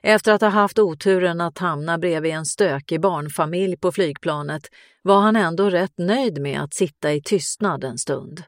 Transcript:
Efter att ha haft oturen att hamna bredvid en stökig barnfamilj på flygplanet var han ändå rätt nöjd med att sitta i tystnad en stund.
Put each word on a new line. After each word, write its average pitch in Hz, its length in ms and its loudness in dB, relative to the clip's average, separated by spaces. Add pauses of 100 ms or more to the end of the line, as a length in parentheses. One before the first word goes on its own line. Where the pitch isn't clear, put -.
Efter 214 300 4
att 208 80 4
ha 214 80 4
haft 202 300 2
oturen 180 600 2
att 170 180 -4
hamna 165 400 -2
bredvid 160 340 0
en 156 140 -6
stökig 156 540 0
barnfamilj 170 760 -2
på 180 160 0
flygplanet 151 760 -4 (340)
var 196 180 6
han 220 160 4
ändå 190 340 2
rätt 180 280 0
nöjd 196 420 0
med 139 220 -4
att 147 120 -8
sitta - 380 -2
i 151 100 -2
tystnad 170 640 -2
en 120 140 -8
stund. 147 500 -8